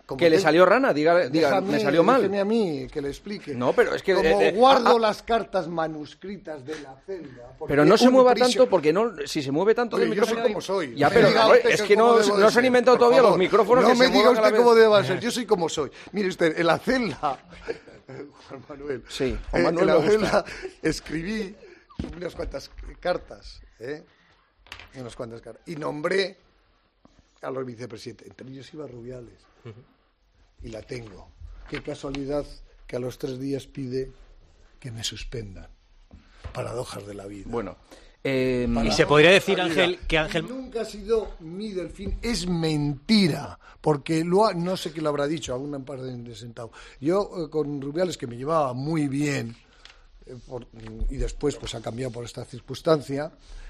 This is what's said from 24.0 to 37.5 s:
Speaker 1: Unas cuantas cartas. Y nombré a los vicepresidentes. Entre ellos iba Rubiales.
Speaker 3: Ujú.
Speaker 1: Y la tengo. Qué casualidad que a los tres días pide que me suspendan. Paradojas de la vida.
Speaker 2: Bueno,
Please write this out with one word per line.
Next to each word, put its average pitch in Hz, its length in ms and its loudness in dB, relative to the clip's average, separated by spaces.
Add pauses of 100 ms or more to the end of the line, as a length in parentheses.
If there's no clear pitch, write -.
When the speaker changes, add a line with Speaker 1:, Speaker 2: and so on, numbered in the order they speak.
Speaker 1:
Unas 120 180 -14
cuantas 117 240 -14
cartas. 113 260 -20
Y 170 100 -12
nombré 170 600 -4 (1080)
a 147 80 -10
los 131 140 -10
vicepresidentes. 113 640 -16
Entre 110 220 -20
ellos 135 240 -20
iba 151 120 -16
Rubiales. 120 520 -18 (260)
Speaker 3:
Ujú. 113 100 -18 (880)
Speaker 1:
Y 120 60 -16
la 110 140 -14
tengo. 110 460 -16 (420)
Qué 143 120 -10
casualidad 143 600 -8 (420)
que - 100 -12
a - 20 -6
los 123 200 -8
tres 131 200 -8
días 139 280 -8
pide 131 440 -8 (680)
que 127 100 -14
me 113 140 -10
suspendan. 101 640 -12 (840)
Paradojas 113 540 -10
de 101 80 -14
la 98 120 -14
vida. 101 220 -16
Speaker 2:
Bueno, 110 280 -8 (480)